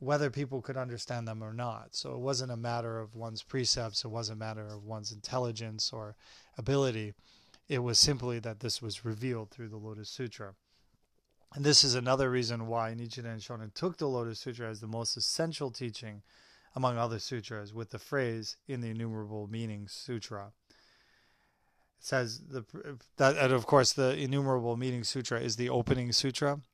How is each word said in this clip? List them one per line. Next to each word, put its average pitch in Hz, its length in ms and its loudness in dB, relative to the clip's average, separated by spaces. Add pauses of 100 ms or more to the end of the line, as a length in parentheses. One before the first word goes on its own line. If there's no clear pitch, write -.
whether 143 300 4
people 135 300 -2
could 135 160 -6
understand 120 520 -4
them 110 140 -6
or 110 100 -8
not. 113 420 -6
So 135 200 -4
it 123 60 -4
wasn't 127 320 0
a 120 40 -4
matter 117 420 -2
of 110 160 -8
one's 113 280 -8
precepts, 120 600 0
it 120 40 -8
wasn't 110 300 -4
a 110 60 -6
matter 110 220 -6
of 107 180 -12
one's 107 280 -8
intelligence 113 800 -2
or 110 240 -10 (400)
ability. 120 580 2 (540)
It 131 140 2
was 120 160 4
simply 123 420 4
that 110 200 -6
this 117 200 -2
was 110 240 -8
revealed 113 460 -4
through 117 180 -12
the 107 80 -10
Lotus 107 320 -10
Sutra. 104 460 -8 (1000)
And 143 100 -2
this 143 200 10
is 131 100 4
another 127 360 4
reason 117 360 2
why 113 280 0
Nichiren 117 460 -8
Shonin 110 340 -10
took 175 220 -2
the 151 120 0
Lotus 120 320 -2
Sutra 117 280 -6
as 110 120 -8
the 110 60 -10
most 113 300 -2
essential 156 540 0
teaching 110 520 -8 (520)
among 127 240 2
other 117 200 0
sutras, 104 540 -6
with 113 180 -8
the - 80 -8
phrase 117 580 0 (120)
"in 127 140 -4
the 113 80 -4
Innumerable 107 580 -4
Meaning 107 400 -4
Sutra." 104 640 -8 (160)
It - 1400 -20
says 123 440 0
the, 131 160 -8 (520)
that, 139 200 8
and 131 160 6
of 123 140 4
course, 135 280 8
the 135 220 4
Innumerable 131 600 2
Meaning 123 260 0
Sutra 120 380 -2
is 120 160 0
the 120 140 0
opening 123 420 2
sutra 143 480 2 (140)